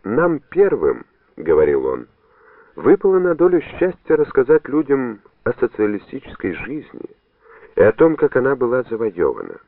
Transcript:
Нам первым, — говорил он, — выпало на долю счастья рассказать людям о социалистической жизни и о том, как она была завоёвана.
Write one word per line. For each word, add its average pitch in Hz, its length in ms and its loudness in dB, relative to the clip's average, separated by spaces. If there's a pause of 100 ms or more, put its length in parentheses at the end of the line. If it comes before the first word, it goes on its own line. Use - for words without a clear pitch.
Нам 151 360 0 (100)
первым, — 135 560 0 (320)
говорил 76 480 2
он, — 64 220 -6 (680)
выпало 190 420 2
на 180 160 0
долю 170 280 2
счастья - 540 -2
рассказать 147 520 2
людям 135 520 -2 (240)
о 120 100 -2
социалистической 104 960 -6
жизни - 560 -14 (640)
и - 60 -2
о 104 120 6
том, 160 240 2
как 143 200 0
она 131 180 0
была 123 280 -2
завоёвана. 82 840 -4